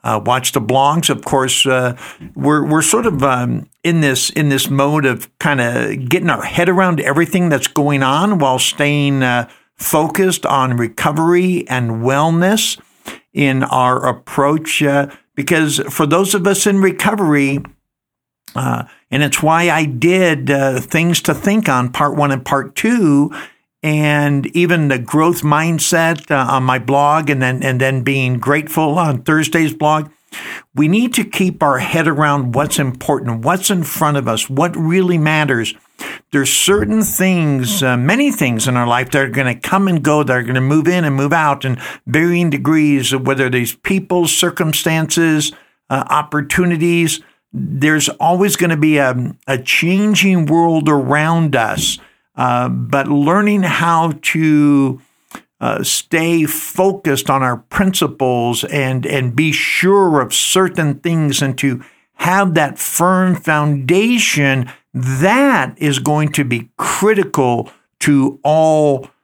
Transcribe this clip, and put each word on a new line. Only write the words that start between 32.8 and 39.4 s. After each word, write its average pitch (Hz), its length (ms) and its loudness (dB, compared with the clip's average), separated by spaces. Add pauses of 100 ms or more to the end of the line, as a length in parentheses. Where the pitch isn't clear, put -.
what's 185 260 -2
in 180 120 0
front 147 340 -2
of 127 120 -2
us, 110 200 -4
what 160 280 -2
really 175 420 0
matters. 151 560 0 (560)
There's 139 220 0
certain 208 500 0
things, 170 800 0
uh, 127 140 2
many 226 340 2
things 120 380 -2
in 127 80 0
our 120 100 0
life 123 240 0
that 143 120 2
are 135 60 -2
gonna 127 280 -2